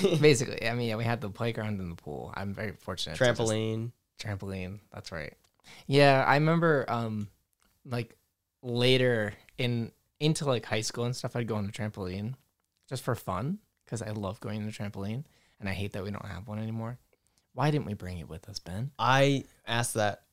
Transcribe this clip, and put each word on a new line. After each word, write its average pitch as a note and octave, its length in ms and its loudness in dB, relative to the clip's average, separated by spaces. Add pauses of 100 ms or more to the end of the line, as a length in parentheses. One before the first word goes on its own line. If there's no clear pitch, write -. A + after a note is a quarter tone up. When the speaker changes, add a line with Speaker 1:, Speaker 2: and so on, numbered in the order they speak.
Speaker 1:
<laughs> D#3+ 120 2
Speaker 2:
Basically. C3 480 6
I A#2 60 0
mean, A#2+ 160 0
yeah, G#2+ 60 0
we A2+ 80 -2
had A#2 180 0
the G#2 80 -6
playground G#2+ 500 -4
and F2 100 -6
the E2 60 -10
pool. C#2+ 400 -10
I'm G2+ 160 -6
very G#2 200 -6
fortunate F2+ 440 -8
to B2+ 80 4
just A#2 160 4
Speaker 1:
Trampoline. A2 500 0 (300)
Speaker 2:
Trampoline. F#2+ 600 -6 (120)
That's - 180 -12
right. D2+ 220 -8 (540)
Yeah, C#3 420 8
I C3 60 8
remember, D#3 540 4
um, A2 400 -2 (580)
like, A#2+ 280 -6 (480)
later A#2+ 720 4 (240)
in, A#2+ 340 -2 (280)
into, D#3 240 2
like, B2 220 0
high G#2+ 160 0
school A#2 220 -4
and B2 120 -2
stuff, - 200 -6
I'd A#2+ 120 -2
go A2 80 -2
on G#2 100 -2
the G2+ 60 -8
trampoline G#2 600 -6 (540)
just C3+ 140 -8
for B2+ 120 0
fun, A2 440 -4 (280)
'cause A2 160 -6
I G#2+ 80 -8
love G#2 300 -6
going G#2+ 200 -6
on G#2 60 -6
the G#2+ 60 -8
trampoline, G#2 520 -6 (340)
and G2+ 100 -8
I F#2+ 40 -2
hate F#2+ 200 -6
that G2 120 -8
we G#2 60 -8
don't G2+ 160 -8
have G2 220 -12
one G#2+ 100 -8
anymore. A2+ 400 -8 (540)
Why D3 180 2
didn't D3+ 160 0
we G2+ 80 -4
bring F2+ 240 -8
it D#2+ 100 -10
with D#2+ 220 -14
us, - 80 -14
Ben? G2+ 400 -6
Speaker 1:
I C3+ 460 4 (220)
ask A#2 280 -2
that G#2 380 0